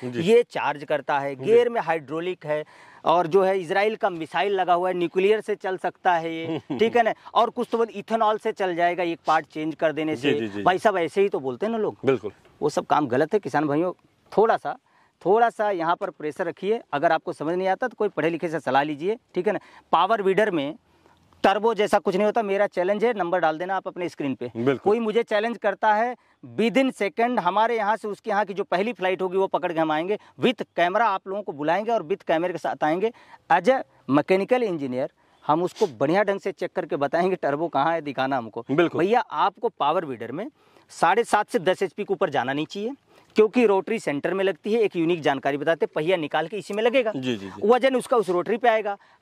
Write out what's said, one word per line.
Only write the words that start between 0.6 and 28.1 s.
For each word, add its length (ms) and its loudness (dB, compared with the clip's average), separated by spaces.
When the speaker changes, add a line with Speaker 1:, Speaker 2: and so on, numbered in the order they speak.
Speaker 2:
करता 340 -2
है, 180 -4
Speaker 1:
जी। 80 -10
Speaker 2:
गियर 240 4
में 120 -4
हाइड्रोलिक 640 -4
है 180 -2
और 220 4
जो 160 4
है 180 2
इजराइल 360 0
का 140 0
मिसाइल 420 -2
लगा 220 2
हुआ 140 2
है, 60 -2
न्यूक्लियर 460 2
से 140 -4
चल 220 -6
सकता 380 0
है 200 -2
ये, 300 -6
Speaker 1:
<laughs> 140 -6
Speaker 2:
ठीक 180 2
है 60 6
ना, 120 0
और 160 4
कुछ 220 -6
तो 60 0
बाद 120 0
इथेनॉल 480 -2
से 140 -4
चल 240 -2
जाएगा, 260 0
एक 240 -4
पार्ट 200 2
चेंज 280 -6
कर 180 0
देने 240 -2
Speaker 1:
जी, 160 0
Speaker 2:
से। 60 0
Speaker 1:
जी, 100 -4
जी। 140 -6
Speaker 2:
भाई 160 2
साहब 180 2
ऐसे 240 -2
ही 80 4
तो 120 -4
बोलते 260 -6
हैं 40 -2
ना 80 -2
लोग। 260 -2
Speaker 1:
बिल्कुल। 260 0
Speaker 2:
वो 60 0
सब 180 -4
काम 200 2
गलत 280 0
है 60 2
किसान 260 -2
भाइयों, 260 -2
थोड़ा 240 4
सा, 200 -6
थोड़ा 280 4
सा 200 -2
यहाँ 260 0
पर 140 -6
प्रेशर 360 -8
रखिए। 340 -4
अगर 200 2
आपको 200 -2
समझ 220 -4
नहीं 140 -2
आता 200 -2
तो 100 -20
कोई 100 0
पढ़े 220 -2
लिखे 180 -4
से 120 -6
सलाह 220 2
लीजिए, 340 -4
ठीक 120 -2
है 60 0
ना। 60 -2
पावर 300 2
वीडर 280 2
में 240 -2
टर्बो 320 4
जैसा 240 2
कुछ 180 0
नहीं 100 2
होता। 160 0
मेरा 240 0
चैलेंज 380 -2
है, 100 2
नंबर 260 -2
डाल 180 2
देना 180 -4
आप 120 -8
अपने 200 -6
स्क्रीन 260 -4
पे। 220 -8
Speaker 1:
बिल्कुल। 200 0
Speaker 2:
कोई 220 0
मुझे 240 -2
चैलेंज 360 -2
करता 360 0
है 220 -2
within 540 0
second 380 -2
हमारे 380 0
यहाँ 200 0
से 120 -8
उसके 220 -8